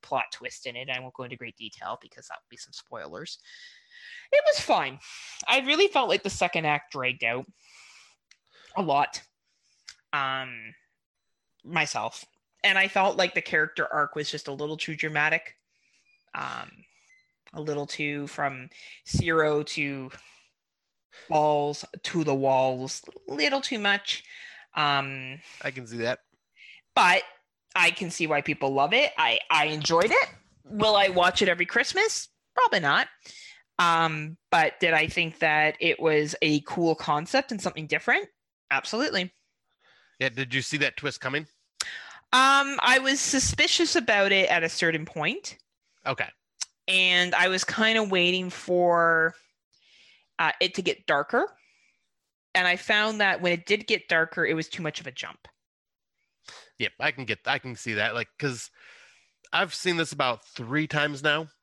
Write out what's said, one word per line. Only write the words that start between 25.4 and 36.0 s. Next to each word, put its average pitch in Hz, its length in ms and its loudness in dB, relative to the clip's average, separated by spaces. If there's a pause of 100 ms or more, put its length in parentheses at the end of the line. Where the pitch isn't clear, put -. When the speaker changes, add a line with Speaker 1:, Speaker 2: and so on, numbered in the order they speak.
Speaker 2:
I 143 80 -4
can 131 160 -12
see 113 120 -10
that. 117 220 -2 (760)
Speaker 1:
but 190 280 6 (520)
I 175 160 4
can 175 200 -6
see - 160 -4
why 151 140 2
people 143 320 -2
love 139 220 2
it. 277 240 2
I, 120 200 2 (120)
I 151 160 4
enjoyed 160 440 2
it. - 180 2 (360)
Will 214 320 2
I 196 120 6
watch 180 340 4
it 190 60 4
every 175 180 0
Christmas? - 600 0 (260)
Probably - 260 4
not. 165 280 2 (680)
Um, 165 600 2 (120)
but 160 300 4
did 165 140 4
I 156 120 4
think 165 340 -4
that 151 400 2
it 165 200 0